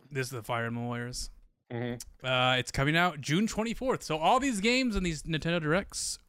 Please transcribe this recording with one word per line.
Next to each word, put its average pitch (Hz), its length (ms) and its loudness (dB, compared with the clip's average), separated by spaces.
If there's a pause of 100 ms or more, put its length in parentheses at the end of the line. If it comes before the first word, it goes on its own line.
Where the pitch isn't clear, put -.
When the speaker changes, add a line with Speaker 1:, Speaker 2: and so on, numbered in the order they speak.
Speaker 1:
This 131 180 -4
is 127 40 -10
the 120 120 -10
Fire 117 220 -2
Emblem 117 200 -4
Warriors. 120 440 -6 (440)
Speaker 2:
Mm-hmm. 120 520 -8
Speaker 1:
Uh, 127 300 4
it's 123 160 -2
coming 147 240 2
out 170 240 2
June 160 280 2
twenty-fourth. 233 560 -2
So 156 140 -2
all 190 220 6
these 247 220 0
games 240 340 2
and 185 100 0
these 160 180 -2
Nintendo 165 360 0
Directs - 680 -2